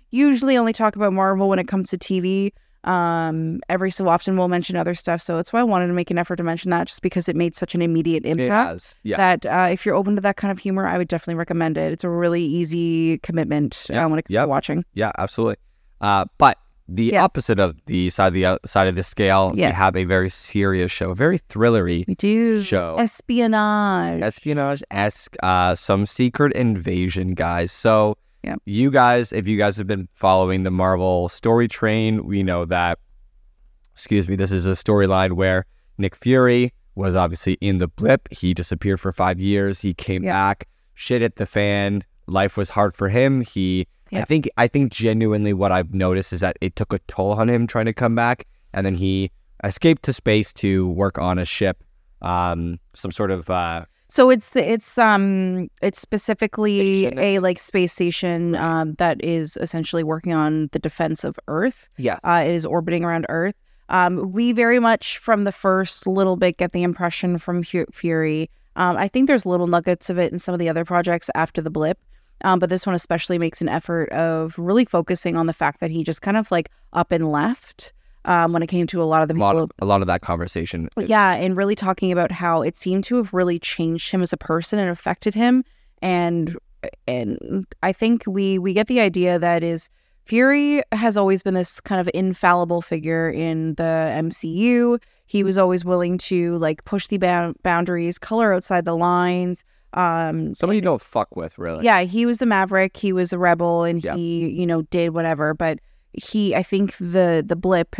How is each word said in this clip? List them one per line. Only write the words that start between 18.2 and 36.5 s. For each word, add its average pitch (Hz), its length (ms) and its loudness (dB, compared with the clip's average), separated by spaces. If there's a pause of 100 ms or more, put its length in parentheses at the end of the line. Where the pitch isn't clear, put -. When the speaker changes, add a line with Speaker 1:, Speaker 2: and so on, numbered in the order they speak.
Speaker 2:
of 90 80 2
the, 92 100 2
uh, 92 180 2
side 95 240 2
of 92 60 0
the 92 100 -4
scale, 95 500 2
we 139 80 0
Speaker 1:
Yes. 120 140 2
Speaker 2:
have 95 200 2
a 92 80 0
very 92 260 2
serious 95 640 -2
show, - 180 -4
a 92 60 -4
very 156 240 2
thrillery 95 680 0
Speaker 1:
We 190 60 -2
do. 220 480 2
Speaker 2:
show. 90 380 -2
Speaker 1:
Espionage. 208 1200 0
Speaker 2:
Espionage-esque, 139 1200 -4
uh, 90 320 2
some 98 320 0
secret 127 480 0
invasion, 92 800 -2
guys. 87 380 -2
So 107 460 2 (260)
Speaker 1:
Yep. - 220 -8
Speaker 2:
you 117 260 2
guys, 123 420 4
if 98 140 -2
you 107 100 2
guys 104 200 2
have 98 100 -6
been 98 260 -4
following 95 480 2
the 92 80 0
Marvel 92 580 2
story 117 400 2
train, 110 560 0
we 98 200 -2
know 87 220 0
that, 87 340 -2 (960)
excuse 101 340 0
me, 98 80 -2
this 95 160 0
is 92 160 0
a 95 60 0
storyline 95 600 2
where 92 320 0 (320)
Nick 98 180 -2
Fury 123 560 4 (220)